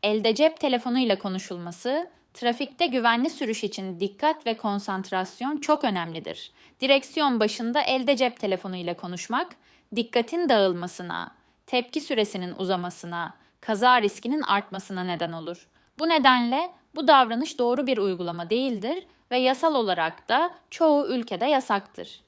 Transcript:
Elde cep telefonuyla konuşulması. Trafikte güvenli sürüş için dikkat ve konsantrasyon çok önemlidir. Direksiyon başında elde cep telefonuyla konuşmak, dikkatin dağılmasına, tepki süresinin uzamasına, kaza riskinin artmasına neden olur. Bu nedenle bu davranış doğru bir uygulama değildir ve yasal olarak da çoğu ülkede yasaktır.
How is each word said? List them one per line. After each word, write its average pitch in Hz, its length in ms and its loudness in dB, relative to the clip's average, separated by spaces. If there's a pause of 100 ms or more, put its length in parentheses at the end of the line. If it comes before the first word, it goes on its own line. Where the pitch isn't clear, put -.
Elde 214 320 2
cep 320 240 2
telefonuyla 240 600 0
konuşulması. 190 880 -6 (240)
Trafikte 240 520 -2
güvenli 240 440 2
sürüş 220 340 -4
için 190 360 -6
dikkat 294 460 -2
ve 226 120 -2
konsantrasyon 202 1000 -4
çok 302 260 0
önemlidir. 170 680 -4 (300)
Direksiyon 269 580 2
başında 226 420 0
elde 262 340 2
cep 247 240 0
telefonuyla 185 540 -4
konuşmak, 208 600 -6 (400)
dikkatin 240 540 0
dağılmasına, 175 840 0 (360)
tepki - 340 -2
süresinin 202 560 -2
uzamasına, 175 760 -4 (280)
kaza 240 400 4
riskinin 233 400 -2
artmasına 190 600 -4
neden 170 280 -4
olur. 165 360 -12 (320)
Bu 320 100 0
nedenle 269 640 4 (240)
bu 285 120 -2
davranış 262 520 4
doğru 247 280 0
bir 254 100 2
uygulama 175 520 -4
değildir 247 580 -2 (240)
ve 247 60 2
yasal 262 380 2
olarak 180 540 -2
da 311 240 2 (160)
çoğu 294 380 4
ülkede 233 380 -2
yasaktır. 220 840 -2